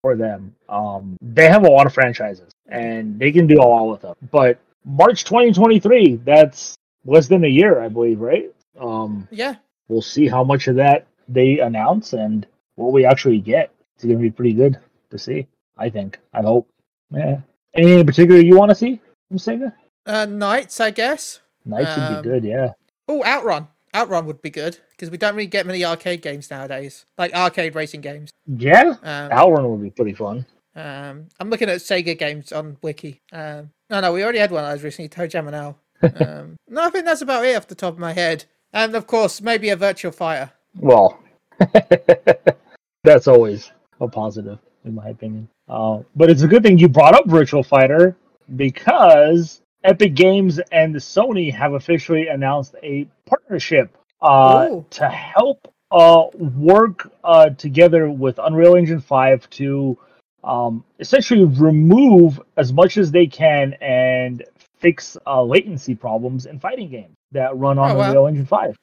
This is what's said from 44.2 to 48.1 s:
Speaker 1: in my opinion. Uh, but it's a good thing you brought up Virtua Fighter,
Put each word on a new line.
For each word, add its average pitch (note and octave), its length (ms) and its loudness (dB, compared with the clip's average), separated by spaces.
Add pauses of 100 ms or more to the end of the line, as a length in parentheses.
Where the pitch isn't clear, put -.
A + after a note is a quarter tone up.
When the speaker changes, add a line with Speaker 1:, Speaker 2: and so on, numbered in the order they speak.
Speaker 1:
in A2+ 100 -12
my G#2+ 140 -14
opinion. A2 380 -16 (200)
Uh, A2 320 -6 (160)
but E3 140 4
it's D3+ 140 4
a D#3+ 40 2
good G#3+ 160 4
thing G3 140 6
you E3+ 100 6
brought D3 280 6
up D4 100 4
Virtua D3+ 400 2
Fighter, D3 500 2 (400)